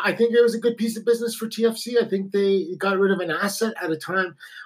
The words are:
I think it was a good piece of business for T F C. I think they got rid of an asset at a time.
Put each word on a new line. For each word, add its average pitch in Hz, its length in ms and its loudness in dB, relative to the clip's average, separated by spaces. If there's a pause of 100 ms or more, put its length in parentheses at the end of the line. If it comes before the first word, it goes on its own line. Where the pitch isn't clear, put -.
I 190 100 0
think 226 220 2
it 240 80 8
was 226 140 4
a - 20 -2
good 233 180 0
piece 220 200 -2
of 208 80 -10
business 233 320 0
for 220 100 -6
T 220 180 -4
F 226 120 2
C. 233 260 -2
I - 20 4
think 196 280 -4
they 196 460 2
got 196 200 0
rid 196 140 4
of 185 80 0
an 170 100 -4
asset 202 500 -2
at 170 120 -2
a 156 40 -2
time. 180 380 -4 (320)